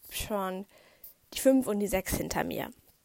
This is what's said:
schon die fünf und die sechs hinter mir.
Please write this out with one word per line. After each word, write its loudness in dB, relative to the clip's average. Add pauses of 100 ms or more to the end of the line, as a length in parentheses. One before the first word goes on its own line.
schon -4 (680)
die -6
fünf 6
und 0
die 0
sechs 0
hinter -2
mir. -6 (340)